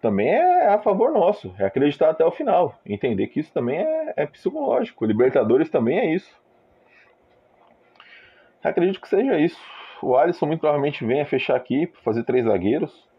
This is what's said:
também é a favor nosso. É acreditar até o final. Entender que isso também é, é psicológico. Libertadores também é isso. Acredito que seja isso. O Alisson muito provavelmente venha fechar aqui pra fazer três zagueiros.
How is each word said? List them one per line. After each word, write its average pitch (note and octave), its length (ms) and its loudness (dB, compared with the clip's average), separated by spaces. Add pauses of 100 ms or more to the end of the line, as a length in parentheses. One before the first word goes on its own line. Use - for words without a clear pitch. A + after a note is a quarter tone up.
também G#2+ 280 0
é F4 380 2
a G#3 100 4
favor G#3 340 0
nosso. F3+ 460 0
É G2 80 -2
acreditar C#3+ 460 2
até D#3+ 120 0
o E3+ 80 4
final. F3+ 440 0 (100)
Entender G#2 420 -2
que - 120 -6
isso D3+ 120 -8
também C3+ 280 -2
é, D#4 360 -4
é D3+ 120 -2
psicológico. B3 760 -4
Libertadores B2 640 2
também C3 280 0
é E3 160 0
isso. - 260 -6 (2250)
Acredito F#3 380 -2
que - 80 -20
seja G#3+ 300 0
isso. D#3+ 200 0 (420)
O B2 140 0
Alisson E3+ 300 2
muito D#3 160 -4
provavelmente D3 440 -2
venha C3+ 200 0
fechar C3 320 -2
aqui C3+ 300 -2
pra - 140 -18
fazer A#2 220 -2
três B2+ 220 0
zagueiros. A2 720 -2